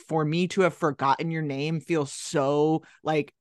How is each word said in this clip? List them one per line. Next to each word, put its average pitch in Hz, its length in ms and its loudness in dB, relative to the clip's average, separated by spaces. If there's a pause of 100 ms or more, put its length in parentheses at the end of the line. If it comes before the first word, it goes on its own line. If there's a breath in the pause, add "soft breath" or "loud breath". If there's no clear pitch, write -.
for 160 160 0
me 170 260 0
to 190 120 0
have 170 140 2
forgotten 147 560 0
your 160 100 -4
name 147 400 -4
feels 151 320 -2
so, 147 720 0 (200 soft breath)
like, 151 380 -2